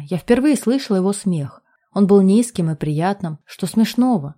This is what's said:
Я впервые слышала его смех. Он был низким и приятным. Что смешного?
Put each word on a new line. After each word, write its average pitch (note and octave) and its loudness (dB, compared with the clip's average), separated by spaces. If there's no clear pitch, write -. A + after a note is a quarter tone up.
Я F3 -4
впервые B3+ 2
слышала A3+ -2
его F#3+ 0
смех. E3+ -6
Он G3+ 2
был G3 6
низким F#3+ 2
и D#3+ -6
приятным. D#3 -4
Что - -10
смешного? A3 0